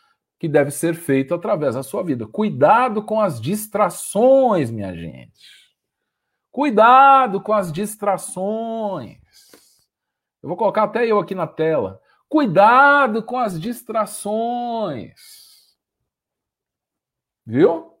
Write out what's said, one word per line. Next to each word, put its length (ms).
que 100
deve 220
ser 240
feito 400
através 400
da 80
sua 200
vida. 240
Cuidado 760
com 180
as 200
distrações, 1300
minha 240
gente. 800
Cuidado 920
com 120
as 200
distrações. 1500
Eu 60
vou 80
colocar 260
até 240
eu 140
aqui 160
na 100
tela. 540
Cuidado 960
com 160
as 220
distrações. 1500
Viu? 540